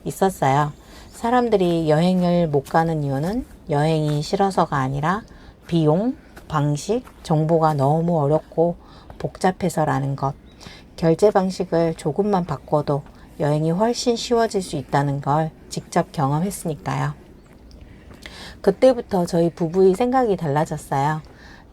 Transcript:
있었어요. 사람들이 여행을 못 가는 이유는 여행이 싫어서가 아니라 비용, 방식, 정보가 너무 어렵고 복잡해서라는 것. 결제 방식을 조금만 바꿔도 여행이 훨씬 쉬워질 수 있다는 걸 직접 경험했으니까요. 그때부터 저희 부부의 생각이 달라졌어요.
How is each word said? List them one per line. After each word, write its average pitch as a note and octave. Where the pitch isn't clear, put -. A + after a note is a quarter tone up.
있었어요. D3
사람들이 G3
여행을 F3
못 C#3+
가는 E3
이유는 D3
여행이 D3+
싫어서가 F#3+
아니라 C#3+
비용, E3+
방식, D3
정보가 D#3+
너무 D#3+
어렵고 D#3
복잡해서라는 D3+
것. C#3
결제 E3
방식을 F3+
조금만 G3+
바꿔도 D3
여행이 D3+
훨씬 A#3
쉬워질 A3+
수 -
있다는 C#3
걸 D#3
직접 -
경험했으니까요. D3
그때부터 G#3+
저희 E3+
부부의 F#3
생각이 B3
달라졌어요. D3+